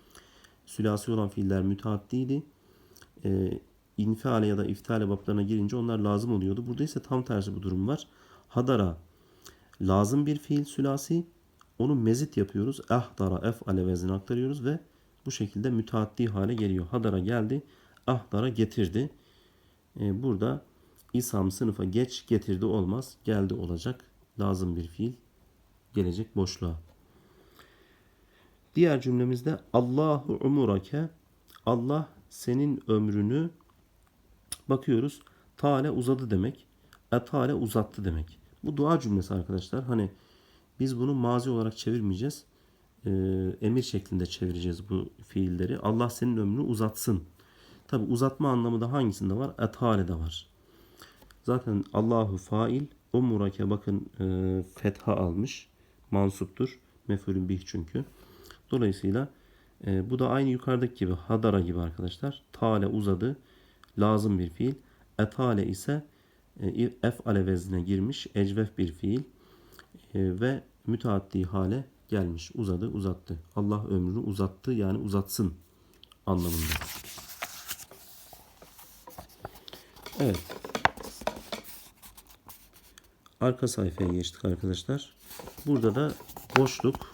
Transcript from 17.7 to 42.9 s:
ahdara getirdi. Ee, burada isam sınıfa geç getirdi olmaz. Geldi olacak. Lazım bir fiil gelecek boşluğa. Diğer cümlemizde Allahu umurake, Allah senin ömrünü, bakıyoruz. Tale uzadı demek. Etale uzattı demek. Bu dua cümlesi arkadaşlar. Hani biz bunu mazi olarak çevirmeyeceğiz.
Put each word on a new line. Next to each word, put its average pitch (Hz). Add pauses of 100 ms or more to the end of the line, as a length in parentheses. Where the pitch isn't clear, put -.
ahdara 123
getirdi. 110 (920)
Ee, 101
burada 127 (480)
isam 101
sınıfa 104
geç 110
getirdi 98
olmaz. 104
Geldi 98
olacak. 87 (300)
Lazım 92
bir 82
fiil 113 (800)
gelecek 95
boşluğa. 90 (1900)
Diğer 156
cümlemizde 123 (120)
Allahu 135
umurake, 135 (580)
Allah 127 (220)
senin 135
ömrünü, 107 (1200)
bakıyoruz. 131 (360)
Tale 143
uzadı 127
demek. 104 (460)
Etale 131
uzattı 107
demek. 82 (260)
Bu 151
dua 151
cümlesi 101
arkadaşlar. 95
Hani 113 (680)
biz 131
bunu 131
mazi 123
olarak 110
çevirmeyeceğiz. 110 (640)